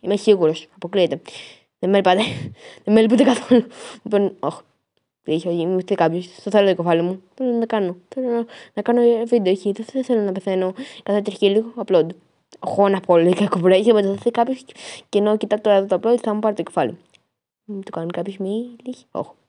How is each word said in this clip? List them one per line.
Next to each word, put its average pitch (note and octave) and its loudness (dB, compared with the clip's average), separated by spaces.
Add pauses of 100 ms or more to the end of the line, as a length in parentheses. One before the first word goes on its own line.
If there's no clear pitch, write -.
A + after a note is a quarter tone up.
Είμαι G3 -2
σίγουρος. F3+ 2
Αποκλείεται. F3 -2 (580)
Δεν F3+ -2
με G3 4
λυπάτε. G3 4 (320)
<laughs> - -20
Δεν G#3 0
με A3 6
λυπούνται A3+ 4
καθόλου. A3+ 4 (380)
Λοιπόν, G3+ 0
όχι. - -8 (640)
Δεν D3+ -4
είχε F3 -6
γίνει E3+ -2
ούτε F#3 -2
κάποιος. E3+ 0
Στο - -14
θέλω G3+ 4
το F#3 2
κεφάλι E3+ 0
μου. F#3 -4 (100)
Θέλω B3+ -4
να A#3 0
το A3+ -2
κάνω. G3 -2 (120)
Θέλω C4 -6
να, A#3 -2 (280)
να G#3 -6
κάνω A#3+ 2 (240)
βίντεο. G#3+ 2
Όχι, G3 -4
δεν A3 -8
θε-, C4 -6
θέλω A#3 0
να G3+ -2
πεθαίνω. F#3 -4 (300)
Κάθε G3+ 0
τριχή G3+ 0
λίγο A3 0 (120)
upload. E3 4 (580)
Έχω G3+ 2
να G3 0
πω, F3+ 2
λέει, E3+ 4
κακό G3 -2
βρέχει, F#3+ 4
μετά G#3 2
θα G3 -2
έρθει A#3 -4
κάποιος A#3+ -2 (440)
και - -2
ενώ G#3 2
κοιτά G#3+ -4
τώρα G3 2
το G3 -2
upload, A#3 2
θα A3 -4
μου G#3 -4
πάρει G#3+ -2
το - -6
κεφάλι. D3 -4 (680)
Μη G3 -12
το - -18
κάνει E3+ -8
κάποιος, F#3+ -10
μη A3 -8 (100)
λύχει. B3+ -16
Όχι. - -10 (180)